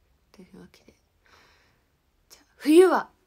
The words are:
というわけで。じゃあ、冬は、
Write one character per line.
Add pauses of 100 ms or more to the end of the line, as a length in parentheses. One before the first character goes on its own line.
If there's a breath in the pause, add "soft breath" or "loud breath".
(300)
と
い
う
わ
け
で。 (1300 soft breath)
じ
ゃ
あ、 (120)
冬
は、 (160)